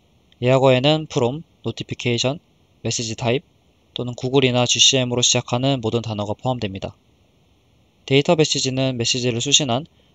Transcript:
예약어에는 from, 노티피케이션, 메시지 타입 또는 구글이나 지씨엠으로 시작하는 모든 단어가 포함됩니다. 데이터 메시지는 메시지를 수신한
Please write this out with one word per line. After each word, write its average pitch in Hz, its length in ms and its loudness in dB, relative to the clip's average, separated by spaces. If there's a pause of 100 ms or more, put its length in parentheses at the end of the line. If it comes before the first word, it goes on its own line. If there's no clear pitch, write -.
(400)
예약어에는 135 680 2
from, 139 320 -2 (200)
노티피케이션, 120 760 -4 (440)
메시지 117 340 -6
타입 120 260 -2 (520)
또는 120 200 -8
구글이나 127 520 2
지씨엠으로 123 560 2
시작하는 127 580 0
모든 110 200 -2
단어가 104 340 -6
포함됩니다. 110 600 -6 (1120)
데이터 143 300 4
메시지는 131 600 0
메시지를 120 440 -2
수신한 135 440 0 (300)